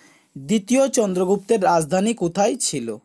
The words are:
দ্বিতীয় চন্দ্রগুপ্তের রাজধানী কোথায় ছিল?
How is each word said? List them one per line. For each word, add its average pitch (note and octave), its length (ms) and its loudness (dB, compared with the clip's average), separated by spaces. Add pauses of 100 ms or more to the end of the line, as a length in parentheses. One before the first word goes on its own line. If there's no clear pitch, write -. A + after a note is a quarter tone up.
(380)
দ্বিতীয় A3 500 0
চন্দ্রগুপ্তের G3 760 0
রাজধানী F3 520 2
কোথায় G3 420 0
ছিল? A#2 480 -6